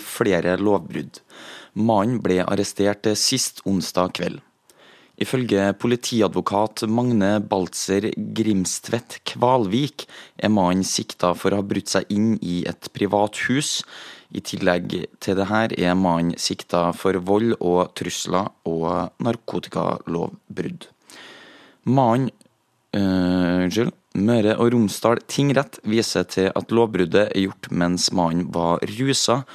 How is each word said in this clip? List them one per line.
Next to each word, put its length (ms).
flere 560
lovbrudd. 600
Mannen 440
ble 240
arrestert, 640
eh, 80
sist 480
onsdag 560
kveld. 220
Ifølge 560
politiadvokat 1080
Magne 500
Baltzer 800
Grimstvedt 1120
Kvalvik 800
er 100
mannen 340
sikta 540
for 160
å 80
ha 20
brutt 300
seg 160
inn 320
i 260
et 300
privat 400
hus. 380
I 80
tillegg 680
til 160
det 100
her 220
er 160
mannen 460
sikta 560
for 240
vold 400
og 340
trusler 540
og 560
narkotikalovbrudd. 1700
Mannen, 460
eh, 760
unnskyld, 240
Møre 440
og 140
Romsdal 560
tingrett 560
viser 400
til 320
at 160
lovbruddet 640
er 100
gjort 240
mens 400
mannen 400
var 300
rusa, 640